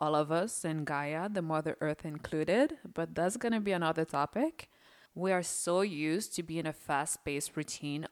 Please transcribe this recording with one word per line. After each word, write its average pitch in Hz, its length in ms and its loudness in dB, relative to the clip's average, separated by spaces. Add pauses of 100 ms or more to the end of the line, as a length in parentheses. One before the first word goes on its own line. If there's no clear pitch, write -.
all 156 120 4
of 151 140 4
us 175 360 0
and 156 200 0
Gaia, 151 440 -2
the 202 120 -2
Mother 160 380 0
Earth 151 240 -2
included, 165 760 2 (160)
but 165 220 -4
that's 180 220 0
gonna 226 240 0
be 202 100 0
another 165 320 2
topic. 160 680 -2 (460)
We 185 160 0
are 180 100 4
so 175 380 0
used 170 560 0
to 180 80 -2
being 160 220 -4
a 156 80 -2
fast-paced 143 840 -2
routine, 147 560 -4